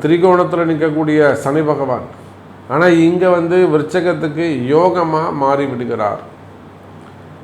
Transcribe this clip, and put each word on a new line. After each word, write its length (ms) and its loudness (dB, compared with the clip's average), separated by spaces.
திரிகோணத்துல 680 2
நிற்கக்கூடிய 600 0
சனி 260 0
பகவான், 360 -4
ஆனா 140 2
இங்க 180 0
வந்து 220 0
விருச்சகத்துக்கு 720 -2
யோகமா 500 0
மாறி 300 0
விடுகிறார். 500 -4